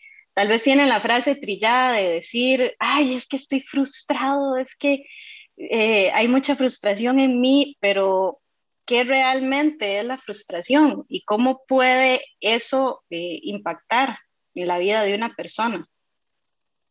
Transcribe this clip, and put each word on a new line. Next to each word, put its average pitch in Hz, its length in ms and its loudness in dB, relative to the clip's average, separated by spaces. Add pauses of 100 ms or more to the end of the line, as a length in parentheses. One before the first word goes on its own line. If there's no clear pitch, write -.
(340)
tal 202 140 0
vez 226 140 2
tienen 277 280 4
la 220 100 2
frase 247 360 0
trillada 233 560 0
de 196 180 0
decir, 240 680 -2
"Ay, 254 360 0
es 247 120 -8
que - 100 -8
estoy 269 260 -4
frustrado, 269 960 -2
es 254 180 -8
que, 277 300 -2 (500)
eh, 214 560 0
hay 226 160 2
mucha 269 260 2
frustración 247 640 0
en 262 220 2
mí", 285 400 2
pero 190 600 0 (440)
¿qué 240 200 0
realmente 262 960 0
es 214 60 -4
la 254 140 -6
frustración? 220 880 0
¿Y - 160 -8
cómo 254 420 0
puede 254 560 2 (180)
eso, 233 680 -2
eh, 170 340 -8
impactar 208 760 -4 (360)
en 175 140 -6
la 175 100 -2
vida 202 240 0
de 202 120 0
una 220 200 -4
persona? 180 520 -6 (1040)